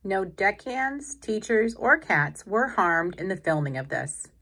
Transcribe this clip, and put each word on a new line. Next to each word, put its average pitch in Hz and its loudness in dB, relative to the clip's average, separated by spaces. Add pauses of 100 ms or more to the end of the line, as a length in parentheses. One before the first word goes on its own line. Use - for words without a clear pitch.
No 190 0
deckhands, 262 -2
teachers, 220 0
or 269 4
cats 151 0
were 226 0
harmed 175 2
in 185 -4
the 185 -2
filming 147 0
of 135 -8
this. - -8 (140)